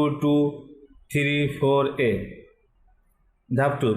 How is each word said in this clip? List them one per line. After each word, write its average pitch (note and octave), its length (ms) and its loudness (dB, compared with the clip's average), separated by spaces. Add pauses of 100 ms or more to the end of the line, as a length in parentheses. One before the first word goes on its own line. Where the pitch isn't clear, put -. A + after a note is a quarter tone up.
(200)
টু, D3 160 2 (720)
থ্রি, C#3+ 300 -2 (180)
ফোর C#3 260 2 (200)
এ। A#2 100 4 (1400)
ধাপ C3+ 280 0
টু, B2+ 200 -2